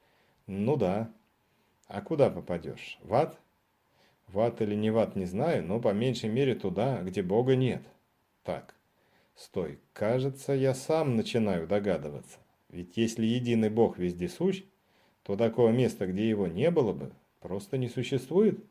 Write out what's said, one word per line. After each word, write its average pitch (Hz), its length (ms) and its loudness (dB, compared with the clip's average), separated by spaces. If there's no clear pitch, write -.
Ну 104 280 0
да. 107 320 0
А 101 140 -8
куда 135 300 2
попадешь? - 760 -8
В 85 100 -4
ад? 147 240 2
В 95 140 -4
ад 117 200 0
или 104 140 0
не 107 160 0
в 110 80 2
ад, 101 160 2
не 95 100 -2
знаю, 107 400 0
но 92 140 -2
по 120 140 2
меньшей 117 380 0
мере 127 260 0
туда, 101 460 -2
где 92 200 -4
Бога 117 320 4
нет. 127 280 0
Так, - 320 -8
стой, 78 420 -8
кажется, 131 600 -2
я 135 220 2
сам 147 400 0
начинаю 104 540 0
догадываться. 82 680 -2
Ведь 87 260 -12
если 113 280 0
единый 117 460 2
Бог 107 280 2
вездесущ, 90 680 -2
то 101 140 -4
такого 113 340 4
места, 113 380 2
где 101 200 0
его 101 200 0
не 113 240 0
было 131 200 2
бы, - 200 -8
просто - 400 -6
не 123 100 -2
существует. 156 680 0